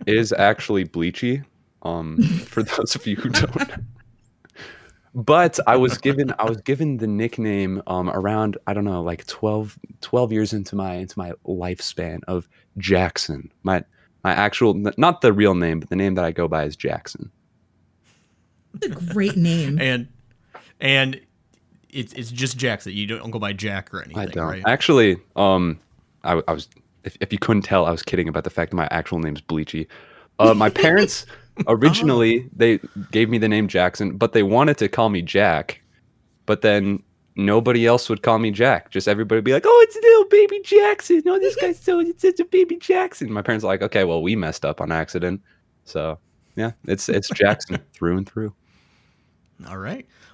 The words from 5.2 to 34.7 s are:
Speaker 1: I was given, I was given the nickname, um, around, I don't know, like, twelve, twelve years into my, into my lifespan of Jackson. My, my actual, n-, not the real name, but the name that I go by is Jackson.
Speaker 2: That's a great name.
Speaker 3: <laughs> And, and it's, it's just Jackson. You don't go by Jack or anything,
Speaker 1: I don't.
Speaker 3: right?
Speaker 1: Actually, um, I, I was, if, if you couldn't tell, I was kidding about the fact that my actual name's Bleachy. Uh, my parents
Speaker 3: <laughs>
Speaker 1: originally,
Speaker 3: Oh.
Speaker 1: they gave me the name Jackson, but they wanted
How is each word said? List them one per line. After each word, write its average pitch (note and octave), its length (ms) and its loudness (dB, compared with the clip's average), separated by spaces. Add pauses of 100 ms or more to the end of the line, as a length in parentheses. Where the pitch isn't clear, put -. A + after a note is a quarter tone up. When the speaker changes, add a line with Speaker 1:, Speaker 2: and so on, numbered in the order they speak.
Speaker 1:
I A#2 80 6
was B2+ 240 2
given, C#3 400 0
I G#2+ 60 0
was A2+ 160 -4
given C#3+ 360 -2
the A2 80 -4
nickname, G#2 800 -2
um, F2+ 240 -2
around, G#2 560 -2
I G2+ 80 -4
don't G2+ 100 -2
know, F2+ 200 -4
like, E2+ 240 -8
twelve, G#2+ 500 -6 (240)
twelve B2 300 0
years G#2+ 220 -2
into G2+ 220 -8
my, F#2+ 200 -6
into F#2 240 -12
my F2 140 -10 (120)
lifespan F2 800 -8
of F2+ 200 -6 (320)
Jackson. F2+ 720 -2 (100)
My, F#2+ 220 0 (400)
my F#2+ 80 2
actual, G#2 420 2
n-, G2+ 240 -2
not E3+ 240 2
the A#2+ 100 6
real G2+ 220 4
name, E2 260 -2
but - 100 -14
the F2+ 60 -4
name F#2+ 200 0
that F2+ 100 -2
I E2 60 -2
go E2+ 160 -2
by D#2 160 -2
is D2+ 120 -8
Jackson. - 540 -10 (1400)
Speaker 2:
That's - 140 -6
a E3+ 260 -8
great G3+ 240 0
name. E3 420 0
Speaker 3:
<laughs> - 20 0
And, B2+ 260 -2 (720)
and C3+ 400 0 (680)
it's, B2+ 220 -10
it's A#2 180 -12
just B2 260 -6
Jackson. A2 360 -6
You G2+ 120 -6
don't A2+ 240 -10
go A2+ 80 -8
by G2+ 160 -6
Jack G2 400 -10
or - 80 -10
anything, D#2+ 160 -12
Speaker 1:
I G2+ 80 -6
don't. E2 240 -6
Speaker 3:
right? F#2+ 160 -8
Speaker 1:
Actually, A2+ 520 4 (180)
um, F2+ 440 2 (440)
I, E2+ 240 0
I E2+ 60 -2
was, - 140 -10 (360)
if, - 180 -14
if G2+ 100 -8
you G2+ 60 -4
couldn't G#2 240 0
tell, F#2 240 2
I E2+ 60 0
was E2 100 -4
kidding F2 260 -4
about D#2+ 180 -6
the D#2+ 40 -6
fact E2+ 220 -6
that F#2 60 -4
my D#2+ 120 -2
actual E2 300 -4
name's D2+ 220 -6
Bleachy. D#2 440 -6 (540)
Uh, A2+ 160 6
my G#2+ 160 2
parents F#3+ 560 0 (180)
Speaker 3:
<laughs> - 220 -8
Speaker 1:
originally, A#2+ 800 2
Speaker 3:
Oh. C3 100 -18
Speaker 1:
they A#2 240 4 (320)
gave A2 180 2
me A#2 80 0
the A2 100 0
name G#2 200 2
Jackson, F2+ 500 -2
but A#2 160 0
they A2+ 80 6
wanted B2+ 380 4